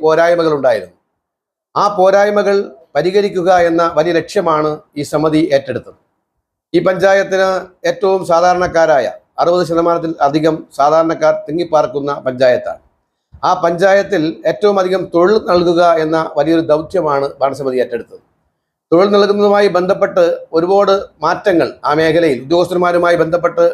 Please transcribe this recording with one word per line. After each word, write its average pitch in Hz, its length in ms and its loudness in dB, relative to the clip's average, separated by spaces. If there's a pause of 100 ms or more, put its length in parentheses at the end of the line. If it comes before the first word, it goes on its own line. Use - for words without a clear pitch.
പോരായ്മകളുണ്ടായിരുന്നു. 156 920 0 (800)
ആ 165 80 0 (140)
പോരായ്മകൾ 202 580 2 (400)
പരിഹരിക്കുക 185 540 0 (180)
എന്ന 170 160 0 (140)
വലിയ 165 160 2
ലക്ഷ്യമാണ് 160 580 -2 (260)
ഈ 147 60 -4
സമിതി 156 380 0 (120)
ഏറ്റെടുത്തത്. 120 440 -4 (760)
ഈ 170 140 2
പഞ്ചായത്തിന് 190 640 0 (400)
ഏറ്റവും 190 360 -2
സാധാരണക്കാരായ 165 800 2 (340)
അറുപത് 175 300 2
ശതമാനത്തിൽ 165 420 -2 (100)
അധികം 156 340 0 (220)
സാധാരണക്കാർ 156 560 2 (120)
തിങ്ങിപ്പാർക്കുന്ന 147 640 -2 (140)
പഞ്ചായത്താണ്. 123 560 0 (640)
ആ 165 80 2 (140)
പഞ്ചായത്തിൽ 190 580 2 (220)
ഏറ്റവും 202 340 0
അധികം 185 240 -2 (100)
തൊഴിൽ 180 240 2 (140)
നൽകുക 175 320 2 (200)
എന്ന 160 140 -2 (200)
വലിയൊരു 160 340 0
ദൗത്യമാണ് 151 560 -2 (140)
ഭരണസമിതി 131 420 -2
ഏറ്റെടുത്തത്. 110 380 -12 (720)
തൊഴിൽ 185 240 4
നൽകുന്നതുമായി 202 520 2
ബന്ധപ്പെട്ട് 180 560 0 (300)
ഒരുപാട് 196 420 2 (260)
മാറ്റങ്ങൾ 165 460 0 (180)
ആ 143 80 0
മേഖലയിൽ 160 520 0
ഉദ്യോഗസ്ഥന്മാരുമായി 175 800 0
ബന്ധപ്പെട്ട് 170 500 0